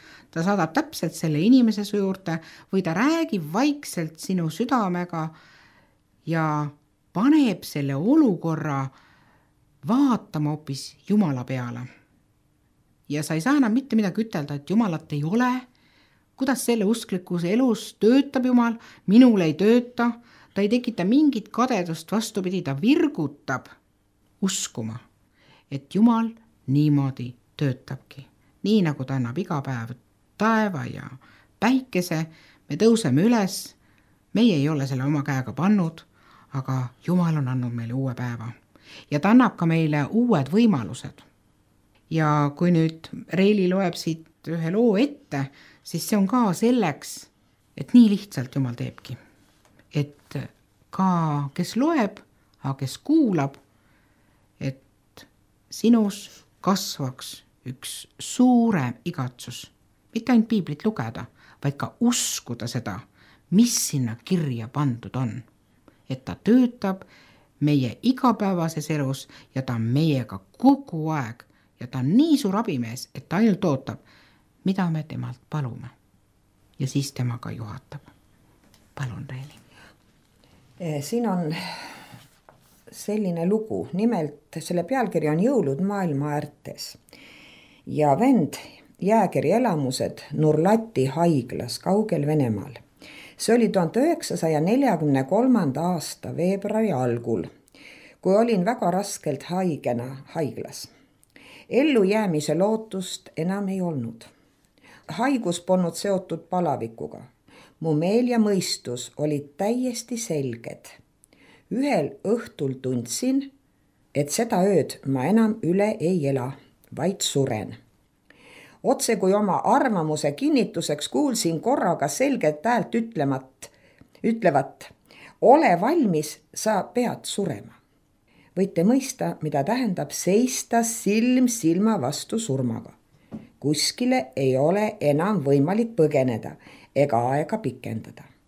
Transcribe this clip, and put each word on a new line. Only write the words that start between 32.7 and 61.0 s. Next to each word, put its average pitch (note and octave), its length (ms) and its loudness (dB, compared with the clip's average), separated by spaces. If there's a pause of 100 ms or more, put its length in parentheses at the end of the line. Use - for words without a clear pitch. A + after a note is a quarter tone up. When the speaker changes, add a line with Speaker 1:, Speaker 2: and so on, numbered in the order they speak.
Speaker 1:
tõuseme G3+ 480 4
üles, A3 500 0 (600)
meie A3 180 6
ei C#3 140 2
ole C#3+ 160 -2
selle B2+ 160 -4
oma C#3+ 240 0
käega C3 280 -4
pannud, F3+ 500 0 (500)
aga C3 340 -4 (200)
Jumal E3+ 320 2
on C3 80 -2
andnud B2 260 -2
meile A#2 200 -6
uue C3 200 -2
päeva. A#2+ 380 -8 (600)
Ja D3 80 2
ta F#3+ 140 4
annab B3 240 6
ka E3+ 80 0
meile D#3+ 460 2
uued G#3 420 2
võimalused. E3+ 720 0 (880)
Ja D3+ 440 2
kui F3 140 2
nüüd D#3+ 380 2 (240)
Reili F#3+ 360 4
loeb F#3 280 0
siit D#3+ 300 -6 (200)
ühe E3 240 -4
loo A3+ 260 4
ette, C#3+ 500 -2 (340)
siis - 240 -8
see G#3+ 140 0
on G3 100 2
ka A#3+ 240 2
selleks, A3 600 0 (640)
et - 200 2
nii A3 140 10
lihtsalt C3+ 440 -6
Jumal B2 220 -2
teebki. B2 400 -12 (720)
Et - 480 -6 (560)
ka D#3+ 640 0
kes F3 240 -4
loeb, C#4+ 400 0 (400)
aga C3+ 220 -6
kes - 180 -8
kuulab, G3+ 560 2 (1000)
et - 640 -12 (460)
sinus - 760 0 (160)
kasvaks - 800 -4 (240)
üks - 400 -14 (140)
suurem A#3 880 2
igatsus. - 600 -10 (500)
Mitte A#3 160 -2
ainult A3+ 160 4
piiblit D#3+ 380 -2
lugeda, A2+ 400 -6 (360)